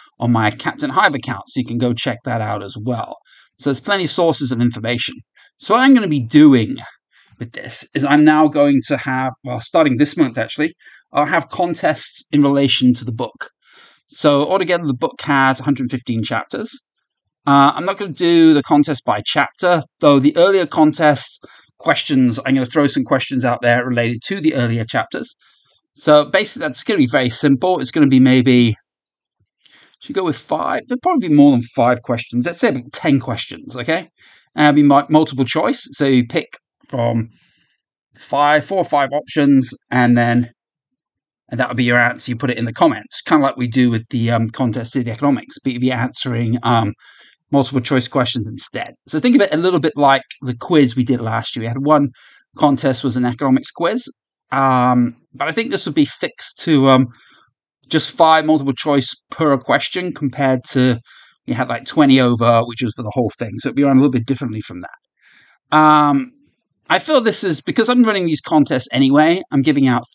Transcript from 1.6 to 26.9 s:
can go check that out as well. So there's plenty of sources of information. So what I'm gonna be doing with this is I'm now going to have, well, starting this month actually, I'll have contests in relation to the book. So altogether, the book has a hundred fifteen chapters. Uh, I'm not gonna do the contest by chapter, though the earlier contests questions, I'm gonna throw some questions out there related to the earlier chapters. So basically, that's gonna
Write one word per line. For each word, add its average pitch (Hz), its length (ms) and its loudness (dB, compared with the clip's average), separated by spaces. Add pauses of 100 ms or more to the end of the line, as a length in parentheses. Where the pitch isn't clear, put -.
can 120 140 -6
go 123 120 -2
check 113 320 -6
that 117 160 -6
out 107 220 -6
as 98 180 -14
well. 113 380 -8 (400)
So 143 140 -4
there's 131 80 -4
plenty 196 240 -4
of 156 80 -4
sources 151 400 0
of 120 100 -2
information. 120 540 -4 (420)
So - 160 -2
what 240 80 4
I'm 269 140 6
gonna 214 120 2
be 147 120 0
doing 127 580 4 (600)
with 117 140 -14
this - 300 -14 (120)
is 139 100 -2
I'm 147 180 4
now 156 240 6
going 143 320 2 (100)
to 139 80 -2
have, 131 360 -4 (100)
well, 123 160 -8
starting 147 380 0
this 143 180 2
month 131 220 0
actually, 151 340 -4 (400)
I'll 147 140 0
have 165 240 -2
contests - 800 -4
in 147 120 4
relation 139 500 2
to 117 100 -8
the 113 80 -8
book. 117 380 -10 (560)
So 143 420 0
altogether, 175 380 -2
the 139 80 -2
book - 300 -6
has 135 380 0
a - 20 -10
hundred 131 260 -2
fifteen 120 320 -6
chapters. 196 580 -8 (680)
Uh, 139 260 4
I'm 160 120 -6
not 196 120 -4
gonna 196 140 -8
do 165 420 4
the 147 80 2
contest 147 420 0
by 104 220 -4
chapter, 170 560 -2 (180)
though 143 200 4
the 143 180 2
earlier 185 300 2
contests 151 720 0 (400)
questions, 131 640 0
I'm 135 80 0
gonna 131 140 -2
throw 143 180 0
some 135 180 -2
questions 127 400 -2
out 120 200 -2
there 120 200 2
related 120 420 -2
to 190 140 -6
the 156 140 0
earlier 117 320 -2
chapters. - 500 -6 (600)
So 151 280 4
basically, 170 420 -4
that's 131 160 -8
gonna - 140 -2